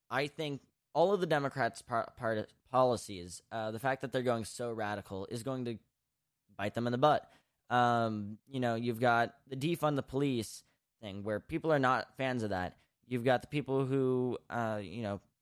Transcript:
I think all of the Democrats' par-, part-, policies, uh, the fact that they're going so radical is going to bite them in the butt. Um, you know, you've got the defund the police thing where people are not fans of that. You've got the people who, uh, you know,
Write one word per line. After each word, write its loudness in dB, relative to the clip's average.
I 0
think -6
all 4
of 4
the 2
Democrats' 0
par-, -4
part-, -2
policies, 0
uh, -4
the -6
fact -2
that -6
they're 0
going 2
so -6
radical -6
is -8
going -4
to -6
bite -4
them 0
in 2
the 0
butt. 4
Um, 2
you -4
know, 2
you've -2
got 4
the -8
defund 0
the 0
police -2
thing -10
where -2
people -2
are 6
not 2
fans -2
of -2
that. -2
You've -4
got 4
the -16
people 0
who, 0
uh, -2
you -8
know, -4